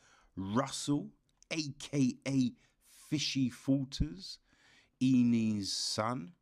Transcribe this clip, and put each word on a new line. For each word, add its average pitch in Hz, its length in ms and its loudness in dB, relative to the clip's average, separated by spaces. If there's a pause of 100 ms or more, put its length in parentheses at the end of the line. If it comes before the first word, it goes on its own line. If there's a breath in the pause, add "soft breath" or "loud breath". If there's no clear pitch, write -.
(360 soft breath)
Russell, 139 760 -2 (420)
A 165 100 -2 (180)
K 135 360 0 (120)
A 131 240 2 (580 soft breath)
Fishy 135 400 0
Falters, 143 920 -2 (600 soft breath)
Innie's 117 720 4
son. 127 600 -4 (100)